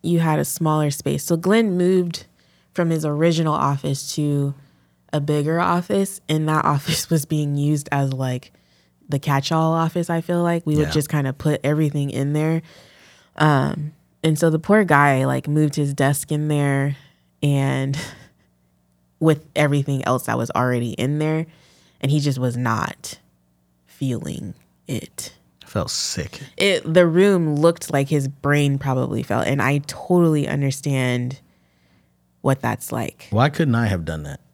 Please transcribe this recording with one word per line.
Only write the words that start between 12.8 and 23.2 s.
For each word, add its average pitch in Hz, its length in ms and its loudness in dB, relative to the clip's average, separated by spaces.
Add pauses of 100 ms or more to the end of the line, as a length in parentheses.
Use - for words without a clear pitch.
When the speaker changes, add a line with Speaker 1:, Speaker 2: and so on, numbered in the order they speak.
Speaker 1:
Um, 151 560 2 (320)
and 156 160 2
so 165 100 4
the 160 100 2
poor 202 260 4
guy, 143 400 4
like, 131 220 -2
moved 147 280 0
his 143 180 -2
desk 139 380 0
in 151 160 -2
there 143 480 0 (480)
and 135 600 0
<laughs> - 40 -10 (1120)
with 156 260 2 (100)
everything 143 500 0
else 123 200 0
that 117 120 -2
was 117 140 -2
already 120 420 0
in 143 260 -2
there, 156 260 -2 (560)
and 143 100 0
he 151 80 2
just 139 200 0
was 120 180 -2
not - 640 -4 (680)